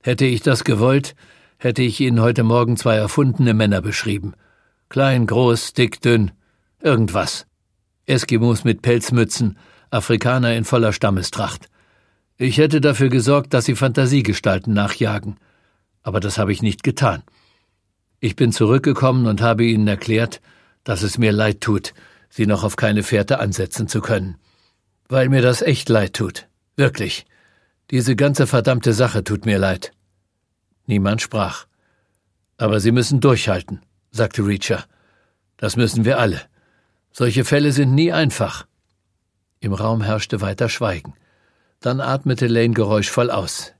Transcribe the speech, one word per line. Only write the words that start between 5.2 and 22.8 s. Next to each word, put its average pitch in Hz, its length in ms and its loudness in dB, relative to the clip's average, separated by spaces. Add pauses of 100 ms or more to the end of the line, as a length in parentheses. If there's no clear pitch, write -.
groß, 117 460 2
dick, - 300 -2
dünn, 113 300 2 (480)
irgendwas. 110 680 0 (580)
Eskimos 117 600 0
mit 113 180 0
Pelzmützen, 117 760 0 (340)
Afrikaner 120 640 0
in 113 100 -2
voller 113 280 2
Stammestracht. - 760 -4 (680)
Ich 123 220 0
hätte 151 220 4
dafür 135 280 2
gesorgt, 131 460 2
dass 120 120 2
Sie 127 100 0
Fantasiegestalten 117 1000 0
nachjagen. 104 640 -2 (640)
Aber 104 180 -4
das 98 180 -4
habe 101 140 0
ich 95 100 -4
nicht 104 200 -2
getan. - 400 -2 (1000)
Ich 107 160 -4
bin 117 160 2
zurückgekommen 127 760 2
und 104 140 0
habe 117 240 2
Ihnen 110 240 2
erklärt, 113 520 -2 (440)
dass 98 180 -4
es 104 140 -4
mir 110 160 2
leid 107 280 0
tut, - 340 -2 (360)
Sie 110 160 -2
noch 104 180 0
auf 104 120 -4
keine 104 260 0